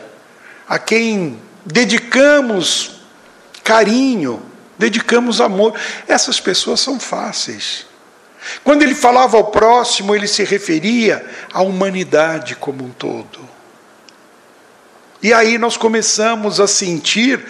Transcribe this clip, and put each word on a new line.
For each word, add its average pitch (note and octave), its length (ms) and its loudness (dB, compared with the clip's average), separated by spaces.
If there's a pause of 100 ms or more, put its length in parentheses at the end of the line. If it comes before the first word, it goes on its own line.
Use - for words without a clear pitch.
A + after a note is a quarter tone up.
(680)
a - 100 -2
quem G3+ 640 -2 (260)
dedicamos A#3 1400 0 (600)
carinho, A3 800 2 (340)
dedicamos A#3 640 0
amor. A3 320 2 (340)
Essas - 320 0
pessoas G#3+ 400 -2
são C4 200 -4
fáceis. - 880 -8 (760)
Quando D4 180 4
ele C#4+ 140 2
falava B3 400 4
ao G#3 100 6
próximo, G#3 720 2
ele G3+ 120 -2
se G3+ 180 -2
referia G3 800 0 (280)
à F3 80 0
humanidade E3+ 920 0
como C3 300 -8
um B2 40 -12
todo. A#2 580 -10 (1700)
E A3 120 4
aí A3+ 240 4
nós A3+ 180 -2
começamos G#3+ 840 0
a G3+ 80 4
sentir G3+ 840 0